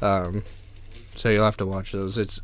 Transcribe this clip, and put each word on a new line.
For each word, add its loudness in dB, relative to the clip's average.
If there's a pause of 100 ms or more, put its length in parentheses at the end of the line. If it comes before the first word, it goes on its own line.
Um, 2 (720)
so 0
you'll 6
have 4
to -2
watch -4
those. -2
It's, -2